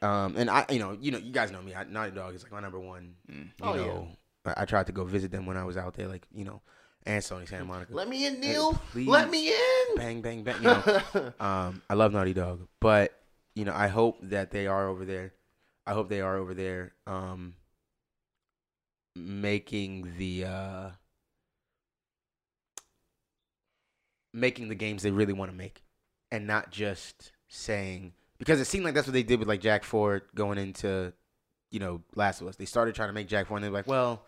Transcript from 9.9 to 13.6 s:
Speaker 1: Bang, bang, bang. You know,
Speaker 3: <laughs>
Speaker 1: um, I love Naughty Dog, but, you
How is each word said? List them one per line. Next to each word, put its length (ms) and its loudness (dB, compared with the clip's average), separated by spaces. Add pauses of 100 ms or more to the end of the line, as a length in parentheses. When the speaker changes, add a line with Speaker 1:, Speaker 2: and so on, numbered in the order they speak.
Speaker 1:
Bang, 260 -4
bang, 200 -4
bang. 140 -2
You 80 -6
know, 720 4
Speaker 3:
<laughs> 40 -10
Speaker 1:
um, 480 0
I 60 2
love 180 8
Naughty 220 2
Dog, 320 -4 (140)
but, 320 8 (420)
you 100 -2